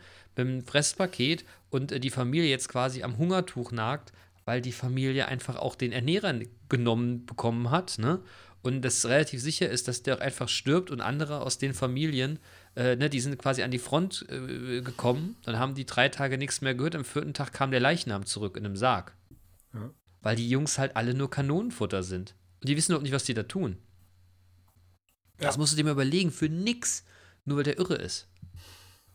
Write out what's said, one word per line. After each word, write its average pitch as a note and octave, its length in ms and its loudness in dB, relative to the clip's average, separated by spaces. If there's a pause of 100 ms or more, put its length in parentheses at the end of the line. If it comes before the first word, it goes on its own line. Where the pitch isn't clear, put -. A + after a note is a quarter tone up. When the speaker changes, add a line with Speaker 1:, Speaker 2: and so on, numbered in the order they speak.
(360)
Speaker 1:
Mit B2+ 100 0
dem C3 200 -4
Fresspaket D3+ 800 0 (240)
und, C3+ 240 -2
äh, B2+ 80 -2
die C3+ 80 0
Familie C3+ 400 2
jetzt C3 180 0
quasi B2+ 340 -2
am A#2 160 -4
Hungertuch F3 540 0
nagt, A#2 400 -4 (320)
weil A#2+ 160 0
die B2 140 -4
Familie C3 560 0
einfach B2+ 260 -4
auch - 200 -2
den A#2+ 180 -2
Ernährern D3 520 0 (220)
genommen A#2+ 580 2
bekommen A#2+ 460 0
hat, F3+ 260 0
ne? D3 220 2 (420)
Und B2+ 200 0
das B2 240 0
relativ C3+ 360 4
sicher D#3 280 0
ist, A#2+ 180 -2
dass B2 160 -2
der C3+ 140 2
auch - 20 -4
einfach B2+ 300 -2
stirbt D#3+ 420 2
und B2+ 80 -6
andere C#3+ 440 -2
aus B2+ 140 -2
den C#3 160 0
Familien, C3+ 640 0 (380)
äh, B2 220 4
ne, D3 120 4
die C3+ 120 0
sind C#3 160 -2
quasi C3 260 0
an B2+ 80 0
die B2 80 0
Front, - 480 0
äh, B2+ 540 -6
gekommen, C3 640 0
dann A2+ 120 -2
haben C3+ 180 0
die C3+ 100 -6
drei C3 240 4
Tage C3+ 280 -2
nichts C3+ 220 -4
mehr C3 160 0
gehört, D#3+ 220 -2
am C3+ 80 -4
vierten D3 280 -4
Tag C#3 200 -4
kam C3+ 180 0
der B2+ 80 4
Leichnam B2 460 2
zurück G#2 320 -4
in G#2 80 -6
einem G2 100 -4
Sarg. A2+ 400 0 (580)
Speaker 2:
Ja. A#2 180 -10 (300)
Speaker 1:
Weil B2+ 140 2
die A#2 140 0
Jungs C#3 280 2
halt C3+ 200 0
alle A#2+ 160 2
nur C3+ 160 0
Kanonenfutter C#3 760 0
sind. F#2 320 -6 (240)
Und C3 80 -6
die C#3+ 80 4
wissen D#3+ 160 2
überhaupt D3 120 2
nicht, C3+ 100 -2
was C3+ 100 0
die B2+ 100 0
da G#2+ 100 -2
tun. B2 340 -4 (1600)
Speaker 2:
Ja. D3 80 0
Speaker 1:
Das C#3 100 2
musst D3 140 4
du D3+ 60 0
dir D3+ 80 4
mal D3+ 60 4
überlegen, C#3+ 400 4
für D#3 180 0
nix, G#3+ 560 -2 (400)
nur C#3+ 100 0
weil C#3+ 80 4
der C#3+ 140 0
irre F3+ 180 0
ist. - 320 -6 (880)